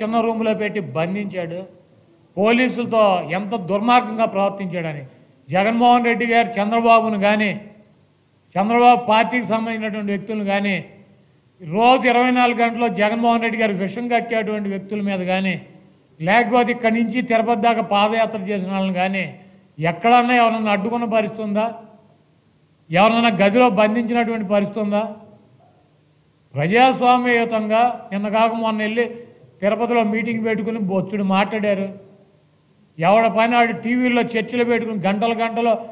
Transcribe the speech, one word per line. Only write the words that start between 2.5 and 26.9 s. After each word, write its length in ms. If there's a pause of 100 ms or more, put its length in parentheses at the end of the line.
ఎంత 240 (160)
దుర్మార్గంగా 540
ప్రవర్తించాడని. 760 (460)
జగన్మోహన్ 560
రెడ్డి 220
గారు 300
చంద్రబాబును 680
కానీ, 240 (1040)
చంద్రబాబు 520
పార్టీకి 400
సంబంధించినటువంటి 680
వ్యక్తులను 320
కానీ, 320 (840)
రోజు 480
ఇరవై 220
నాలుగు 320
గంటలు 260
జగన్మోహన్ 540
రెడ్డి 160
గారు 140
విషం 360
కక్కేటువంటి 600
వ్యక్తుల 320
మీద 260
కానీ, 280 (680)
లేకపోతే 520
ఇక్కడి 300
నుంచి 200
తిరుపతి 380
దాకా 220
పాదయాత్ర 580
చేసిన 320
వాళ్ళని 220
కానీ, 300 (540)
ఎక్కడన్నా 560
ఎవరన్నా 380
అడ్డుకున్న 320
పరిస్థితి 380
ఉందా? 240 (1200)
ఎవరన్నా 560
గదిలో 240
బంధించినటువంటి 800
పరిస్థితి 320
ఉందా? 220 (1500)
ప్రజాస్వామ్యయుతంగా 1600